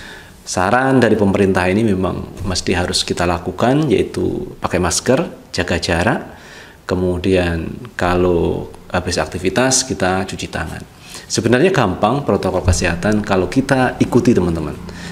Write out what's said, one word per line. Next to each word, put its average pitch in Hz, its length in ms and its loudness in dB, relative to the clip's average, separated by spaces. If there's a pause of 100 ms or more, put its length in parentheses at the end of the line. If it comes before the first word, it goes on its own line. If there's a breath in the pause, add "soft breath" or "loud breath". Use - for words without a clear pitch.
(480 loud breath)
saran 123 560 4
dari 107 160 4
pemerintah 95 480 2
ini 101 160 2
memang 92 400 0 (240)
mesti 92 240 -2
harus 87 320 -2
kita 90 240 -2
lakukan, 113 640 0
yaitu - 720 -2
pakai - 160 -2
masker, 127 720 -2
jaga 90 260 -2
jarak, 92 440 0 (640 loud breath)
kemudian 90 800 0 (320)
kalau 90 720 0 (160)
habis 87 320 -2
aktivitas 95 640 0
kita 95 400 -2
cuci - 240 -8
tangan. 80 320 -8 (480 loud breath)
Sebenarnya 123 480 2
gampang 110 480 2
protokol 92 400 0
kesehatan 95 640 0
kalau 92 240 0
kita 131 480 2
ikuti, 120 320 4
teman-teman. 82 420 0 (380 loud breath)